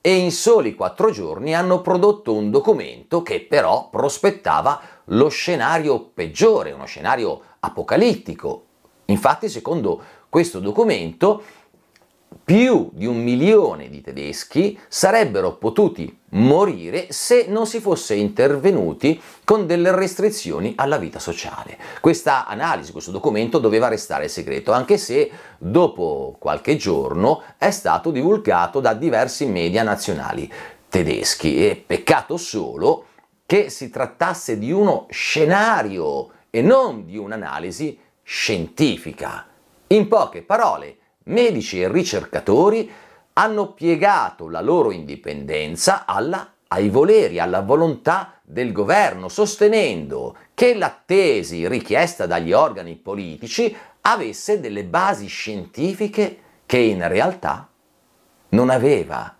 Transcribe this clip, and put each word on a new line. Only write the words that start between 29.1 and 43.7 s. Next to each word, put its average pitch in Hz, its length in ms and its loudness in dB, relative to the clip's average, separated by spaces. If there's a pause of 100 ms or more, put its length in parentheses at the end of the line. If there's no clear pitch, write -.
media 92 360 0
nazionali 98 680 -4 (380)
tedeschi. 76 760 0
E 95 180 -2
peccato 143 520 -2
solo 95 680 -4 (400)
che 170 260 0
si 123 180 -12
trattasse 127 720 -4
di 113 120 -6
uno 190 380 0
scenario 147 1200 0 (200)
e 117 100 0
non 180 460 2
di 90 100 -16
un'analisi 101 840 -10 (240)
scientifica. - 1200 -4 (420)
In 208 200 6
poche 170 340 0
parole, 117 540 -2 (320)
medici 123 520 0
e 92 80 0
ricercatori 170 1040 0 (440)
hanno 208 380 0